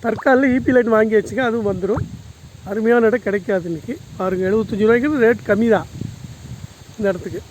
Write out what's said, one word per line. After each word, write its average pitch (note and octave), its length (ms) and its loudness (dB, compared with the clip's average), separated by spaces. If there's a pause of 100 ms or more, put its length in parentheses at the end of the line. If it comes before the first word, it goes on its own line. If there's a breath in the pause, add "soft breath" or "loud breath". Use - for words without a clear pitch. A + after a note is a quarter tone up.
தற்காலில் B3+ 500 2
இ C4 100 2
பி C#4 120 2
லைன் A#3 200 4
வாங்கி A3 220 2
வச்சுங்க, G#3 300 -2
அதுவும் A3 220 -2
வந்துடும். F#3+ 340 -2 (680)
அருமையான A3+ 400 2
இடம் A3 160 -2
கிடைக்காது F#3+ 440 -2
இன்றைக்கி. E3 240 -8 (240)
பாருங்க, F#3 320 -2
எழுபத்தஞ்சு G#3+ 360 0
ரூபாய்ங்கிறது A#3+ 400 2
ரேட் A#3 240 0
கம்மி G#3+ 260 2
தான் E3 120 -4 (1080)
இந்த G#3 160 -4
இடத்துக்கு. F3+ 280 -8 (100)